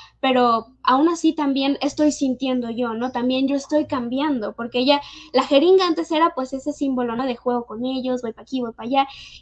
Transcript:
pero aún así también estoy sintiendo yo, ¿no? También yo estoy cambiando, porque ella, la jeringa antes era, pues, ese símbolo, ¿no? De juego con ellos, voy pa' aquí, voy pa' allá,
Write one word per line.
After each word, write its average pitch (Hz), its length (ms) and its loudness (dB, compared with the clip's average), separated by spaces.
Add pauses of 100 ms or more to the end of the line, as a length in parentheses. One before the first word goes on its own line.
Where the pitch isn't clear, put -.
(200)
pero 240 460 2 (160)
aún 277 260 4
así 320 240 0
también 277 480 0
estoy 294 320 0
sintiendo 254 580 -2
yo, 233 240 -4
¿no? 240 180 -4
También 254 360 0
yo 277 80 0
estoy 302 300 0
cambiando, 254 680 -2
porque 240 260 -4
ella, 285 200 2 (320)
la 262 120 4
jeringa 349 420 6
antes 330 260 -2
era, 466 220 2
pues, 262 180 -6
ese 269 200 -4
símbolo, 247 440 -2
¿no? 254 80 0
De 247 120 -2
juego 240 300 -2
con 220 180 -8
ellos, 254 380 -4
voy 226 100 -6
pa' - 100 -14
aquí, 262 180 -6
voy 233 120 -6
pa' 226 120 -12
allá, 269 220 0 (360)